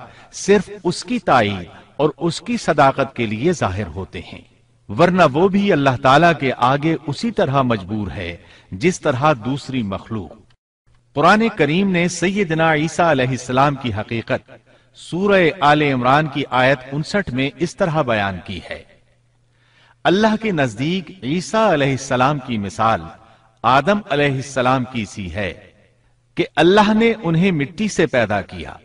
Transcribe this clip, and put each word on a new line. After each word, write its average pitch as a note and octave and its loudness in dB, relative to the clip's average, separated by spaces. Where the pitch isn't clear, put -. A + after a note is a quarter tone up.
صرف G3 0
اس - -4
کی B3 -4
تائید G#2 2
اور D3+ 2
اس E3 -4
کی A#3+ -4
صداقت C#3 2
کے A#2 -2
لیے A2 0
ظاہر G2+ -4
ہوتے F2 -10
ہیں، E2+ -18
ورنہ F3 4
وہ E3 4
بھی G3+ 2
اللہ C#3 2
تعالیٰ D3+ 6
کے C3 0
آگے C#3+ 0
اسی A3+ -4
طرح C#3 0
مجبور G#2 -4
ہے F2 -10
جس C3 -2
طرح D3 0
دوسری C3 -4
مخلوق۔ G2 -10
قرآن G3+ 4
کریم E3 2
نے F3 2
سیدنا E3 0
عیسیٰ E3 0
علیہ B2+ 2
السلام C3 0
کی B2+ -6
حقیقت A2+ -6
سورہ F#3+ 0
آل D3 4
عمران C3+ 2
کی C#3 -4
آیت B2+ 2
انسٹھ D#3+ -4
میں C3 -2
اس D#3+ -4
طرح D#3+ 0
بیان G#2 -2
کی F#2 -10
ہے، D#2 -14
اللہ G#3+ 2
کے A3 -2
نزدیک C#3+ -2
عیسیٰ F#3 0
علیہ C#3 2
السلام C3 0
کی B2+ -6
مثال G#2 0
آدم C#3+ 2
علیہ C#3+ 0
السلام C3 -2
کی A#2+ -6
سی F#2+ -10
ہے F#2+ -6
کہ - -2
اللہ G3 4
نے A3+ 4
انہیں E3+ 2
مٹی E3 -4
سے F3+ 0
پیدا G#2+ 0
کیا E2+ -14